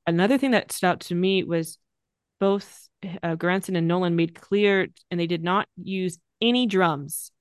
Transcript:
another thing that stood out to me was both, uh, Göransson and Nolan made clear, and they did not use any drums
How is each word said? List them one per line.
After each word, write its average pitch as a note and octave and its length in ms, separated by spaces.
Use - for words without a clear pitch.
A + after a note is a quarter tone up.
another F#3 320
thing C4+ 140
that - 200
stood - 140
out F3 140
to - 140
me F#3 300
was E3 340
both, G3 500
uh, E3 140
Göransson F#3 400
and E3 100
Nolan F3 300
made E3 180
clear, G3+ 540
and F3 100
they E3+ 60
did E3 160
not F3+ 340
use F#3 420
any A#3+ 260
drums E3 760